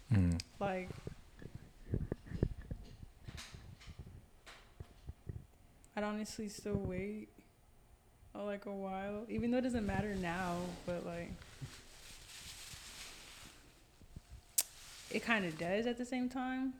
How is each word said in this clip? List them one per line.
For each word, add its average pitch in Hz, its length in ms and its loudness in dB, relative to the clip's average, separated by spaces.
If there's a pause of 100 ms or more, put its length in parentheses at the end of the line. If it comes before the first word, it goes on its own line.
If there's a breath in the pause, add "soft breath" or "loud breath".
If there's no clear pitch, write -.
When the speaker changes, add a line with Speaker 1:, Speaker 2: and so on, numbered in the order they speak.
(140)
Speaker 1:
Mm. 87 260 10 (200)
Speaker 2:
like, 185 300 2 (4000)
I'd 208 80 4
honestly 214 460 0
still 208 260 0
wait, 196 540 0 (1040)
uh, 202 80 -4
like, 202 220 -2
a 202 80 -4
while, 196 560 -2
even 226 220 4
though 247 60 8
it 254 40 8
doesn't 240 240 4
matter 196 300 4
now, 175 420 2 (280)
but, 175 200 0
like, 170 260 -4 (3750)
it 214 140 2
kinda 208 260 6
does 175 360 4
at 240 100 4
the 247 80 -2
same 247 240 2
time. 262 500 2